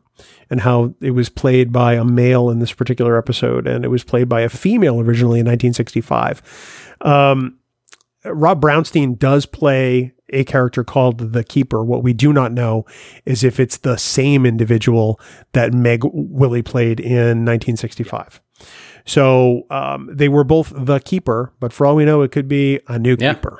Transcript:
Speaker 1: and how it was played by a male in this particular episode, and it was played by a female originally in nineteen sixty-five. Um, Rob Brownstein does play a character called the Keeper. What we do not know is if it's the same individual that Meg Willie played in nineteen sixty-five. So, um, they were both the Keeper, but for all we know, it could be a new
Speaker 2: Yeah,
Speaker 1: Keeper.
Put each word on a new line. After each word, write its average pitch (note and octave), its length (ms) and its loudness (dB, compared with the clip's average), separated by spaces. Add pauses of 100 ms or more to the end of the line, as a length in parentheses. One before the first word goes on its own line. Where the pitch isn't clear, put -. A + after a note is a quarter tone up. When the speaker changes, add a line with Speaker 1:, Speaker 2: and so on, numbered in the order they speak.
(500)
Speaker 1:
and B2+ 120 -2
how A#2+ 400 0
it C#3 100 -4
was B2 160 0
played B2+ 460 0
by A#2+ 220 2
a A#2 100 -2
male B2 440 2
in A#2 100 -2
this A#2 120 -4
particular A#2+ 460 -2
episode, A#2+ 500 -2
and B2 160 -4
it B2 60 -4
was B2 140 -2
played B2 260 -2
by A#2+ 120 0
a A#2 80 0
female F3+ 520 0
originally A#2 380 2
in A#2 60 0
nineteen A#2+ 280 0
sixty-five. - 1300 -6
Um, C#3 560 2 (640)
Rob D#3+ 380 0
Brownstein D3 560 0
does C#3 300 2
play B2+ 640 -2 (160)
a C3+ 160 -2
character B2+ 380 -2
called A#2 500 -2
the A#2 100 -2
Keeper. B2+ 400 -2
What A#2+ 200 -2
we B2 100 2
do C3 180 2
not C3 220 2
know A2+ 320 -2 (400)
is B2 180 -2
if B2+ 160 0
it's B2+ 180 -2
the B2 200 -4
same C3+ 480 0
individual A2+ 720 0 (340)
that A#2+ 200 0
Meg A#2+ 320 2
Willie C3+ 560 -2
played A#2 380 -2
in A#2 440 0
nineteen A#2 320 -2
sixty-five. - 640 -10 (640)
So, B2+ 680 2
um, C#3 420 -8
they C#3+ 160 0
were C#3+ 160 4
both D#3 300 0
the C3+ 240 -2
Keeper, B2 600 -4
but A#2+ 140 -6
for C#3+ 140 0
all D3 80 4
we D3+ 100 4
know, D3+ 160 4
it C3+ 100 0
could C3+ 160 -4
be C#3 400 0
a A#2+ 120 -6
new A#2+ 200 2
Speaker 2:
Yeah, C3+ 140 0
Speaker 1:
Keeper. - 260 -8